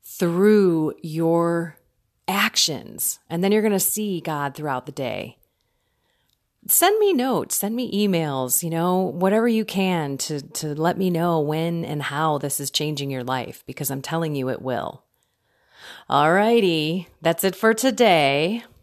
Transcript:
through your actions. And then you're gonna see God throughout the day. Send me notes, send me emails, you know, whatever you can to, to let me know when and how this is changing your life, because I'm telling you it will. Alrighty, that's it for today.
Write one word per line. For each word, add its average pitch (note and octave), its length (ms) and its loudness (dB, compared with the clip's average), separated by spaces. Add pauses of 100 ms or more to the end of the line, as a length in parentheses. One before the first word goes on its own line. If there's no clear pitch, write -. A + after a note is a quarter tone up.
through F3+ 960 4
your E3+ 720 0 (520)
actions. - 920 -2 (100)
And E3+ 140 -2
then G3 100 2
you're G#3+ 100 4
gonna G#3 180 2
see G3+ 400 -2
God C#3+ 340 -6
throughout C#3 320 -6
the C#3 60 -12
day. B2 460 -8 (1300)
Send G4+ 320 4
me G4+ 120 4
notes, B3 440 0
send G#3 180 -2
me G#3 320 0
emails, C#3+ 560 0
you E3 80 -4
know, E3+ 280 2
whatever F#3+ 500 2
you A3 160 0
can F3+ 540 -2
to, D3 220 -6
to D3 360 -8
let D#3+ 200 0
me F#3 140 0
know E3+ 300 2
when E3 440 -2
and D3 160 -6
how D3 380 0
this C#3+ 220 -4
is C#3 100 -6
changing D3 400 -4
your C3 140 -6
life, B2+ 420 -6
because C3+ 240 -8
I'm C3+ 120 -6
telling D#3+ 340 -4
you C3 120 -2
it B2+ 140 -6
will. - 400 -6 (1040)
Alrighty, E3+ 1000 2 (140)
that's E3 220 0
it F#3+ 140 0
for A3 180 2
today. G3+ 880 2 (200)